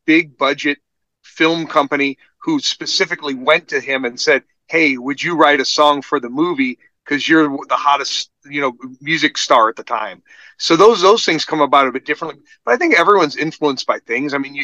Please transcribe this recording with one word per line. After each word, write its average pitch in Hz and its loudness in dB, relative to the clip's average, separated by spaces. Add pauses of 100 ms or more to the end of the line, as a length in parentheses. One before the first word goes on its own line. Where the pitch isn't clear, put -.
big 160 0
budget 143 -4 (420)
film 165 -2
company 139 -2 (220)
who 156 -2
specifically 151 -4
went 151 0
to 143 -4
him 131 -4
and 123 -6
said, 143 0 (240)
"Hey, 156 0
would 135 -8
you 170 -4
write 147 4
a 123 -2
song 147 2
for 143 -4
the 123 -8
movie? 135 -4 (260)
'Cause 135 -4
you're 160 4 (220)
the 127 2
hottest, 139 -2 (140)
you 143 -8
know, 131 -2 (260)
music 147 -2
star 117 2
at 113 -6
the - -14
time." 107 -8 (360)
So - 0
those, 196 6
those 196 4
things 160 -2
come 156 -4
about 139 4
a 123 -2
bit 131 -10
differently. 151 -8 (240)
But 233 2
I 247 2
think 330 2
everyone's 170 4
influenced 147 -4
by 107 -2
things. 135 -6
I 143 -4
mean, 139 -10
you, 143 -8